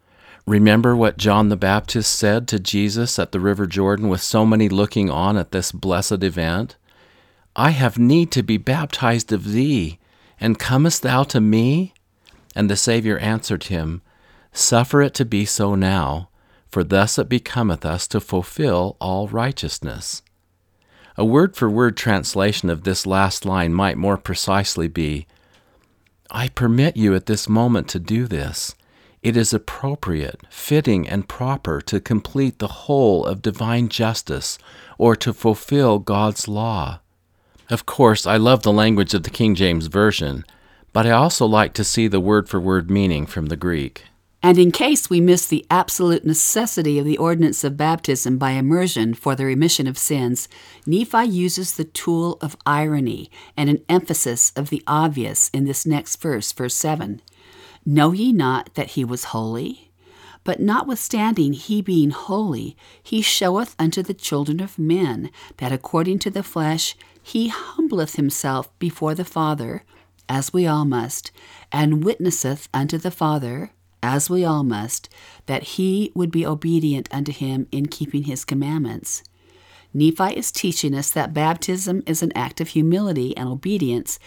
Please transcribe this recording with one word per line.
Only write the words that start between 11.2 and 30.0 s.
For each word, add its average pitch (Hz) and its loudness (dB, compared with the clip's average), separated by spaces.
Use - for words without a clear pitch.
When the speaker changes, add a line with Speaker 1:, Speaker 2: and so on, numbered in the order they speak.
Speaker 1:
to 131 2
me?" 120 2
And 104 0
the 101 0
Savior 110 0
answered 107 -2
him, 82 -4
"Suffer 123 4
it 139 2
to 135 0
be 104 0
so 101 0
now, 90 0
for 92 0
thus 98 2
it 123 -2
becometh 117 -2
us 82 -4
to 107 -2
fulfill 95 -2
all 95 -4
righteousness." 110 -6
A 107 2
word-for-word 120 2
translation 98 0
of 82 -2
this 95 -2
last 95 0
line 90 0
might 92 0
more 95 0
precisely 95 -2
be, 76 -4
"I 123 -4
permit 127 2
you 104 4
at 92 -2
this 107 -4
moment 113 2
to 90 -6
do 110 -2
this. 71 -6
It 117 0
is 117 2
appropriate, 98 -4